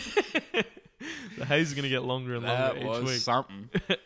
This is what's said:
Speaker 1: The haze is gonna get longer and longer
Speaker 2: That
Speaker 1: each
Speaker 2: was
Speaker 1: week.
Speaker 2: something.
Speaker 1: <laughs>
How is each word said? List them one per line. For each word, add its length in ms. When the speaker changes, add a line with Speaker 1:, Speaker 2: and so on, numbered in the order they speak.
Speaker 1:
The 80
haze 220
is 80
gonna 140
get 140
longer 320
and 80
longer 300
Speaker 2:
That 40
Speaker 1:
each 60
Speaker 2:
was 200
Speaker 1:
week. 180
Speaker 2:
something. 480
Speaker 1:
<laughs> 180